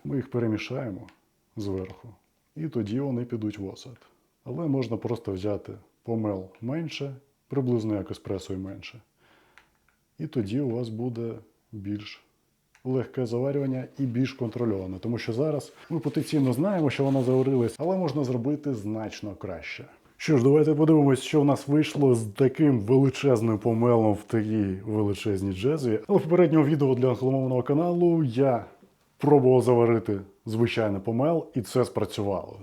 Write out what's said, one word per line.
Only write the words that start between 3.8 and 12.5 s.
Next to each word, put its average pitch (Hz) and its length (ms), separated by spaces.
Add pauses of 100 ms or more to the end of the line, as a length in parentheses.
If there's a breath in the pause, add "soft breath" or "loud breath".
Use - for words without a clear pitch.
Але 151 220
можна 127 300
просто 110 360
взяти 98 400 (300)
помел 107 460 (120)
менше, 139 540 (340)
приблизно 120 460
як 95 160
еспресо 98 440
і - 20
менше. 98 440 (1160 soft breath)
І 156 80
тоді 113 340
у 135 100
вас 117 180
буде 117 460 (380)
більш 104 520 (600)